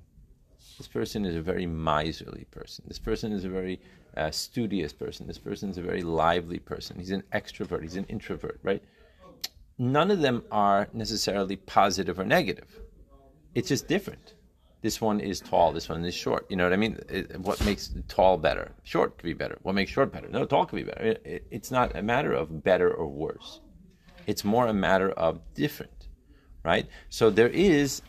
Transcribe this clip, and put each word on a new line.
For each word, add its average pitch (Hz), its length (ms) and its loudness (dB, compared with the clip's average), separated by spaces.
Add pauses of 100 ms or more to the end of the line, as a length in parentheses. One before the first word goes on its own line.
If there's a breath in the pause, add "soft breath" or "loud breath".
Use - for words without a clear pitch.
(760)
This - 100 -18
person 110 380 -4
is 85 100 -2
a 82 60 -2
very 92 260 -2
miserly 78 800 -2
person. - 380 -18
This - 120 -12
person 110 320 -4
is 95 140 -4
a 95 40 -4
very, 92 300 -6 (380 soft breath)
uh, 78 140 -2
studious 98 600 -4
person. - 360 -10
This 85 100 -10
person - 320 -8
is 87 80 -6
a 90 60 -8
very 90 180 -2
lively 85 580 2
person. - 380 -12
He's 90 140 -8
an 95 200 -2
extrovert. 90 520 -6
He's 82 120 -10
an 98 100 -6
introvert, - 580 -8
right? - 200 -2 (960 soft breath)
None 143 320 2
of 196 120 4
them 123 300 2
are 101 400 4
necessarily 101 640 -2
positive 92 640 2
or 92 60 -2
negative. 123 560 0 (720)
It's - 160 -2
just - 180 0
different. - 460 -4 (480)
This 110 200 -2
one 104 180 2
is 95 200 -4
tall, 85 320 4
this 80 180 -6
one 82 160 -4
is 87 80 -4
short. - 360 -2
You 98 80 -4
know 90 80 4
what 90 80 6
I - 20 4
mean? 104 240 0 (100)
It, - 300 -6
what 92 260 0
makes - 300 -2 (120)
tall 92 300 6
better? 71 340 0 (120)
Short - 340 0
could - 80 -10
be 82 80 -2
better. - 300 -6
What 95 100 -2
makes 98 180 0
short 139 200 2
better? - 160 -12
No, 135 180 -2
tall 160 200 4
could - 100 -10
be 78 80 -4
better. - 200 -8
It, 110 220 2
it, - 240 -10
it's - 220 -10
not 127 240 2
a 90 80 -6
matter 131 300 0
of 76 300 -4
better 90 300 4
or 80 140 -4
worse. - 540 -8 (680 soft breath)
It's 104 160 -2
more 117 240 4
a 110 60 2
matter 95 380 4
of 82 280 0 (160)
different, - 520 -6 (560 soft breath)
right? 85 220 2 (240 loud breath)
So 113 220 6
there 110 180 6
is 143 600 4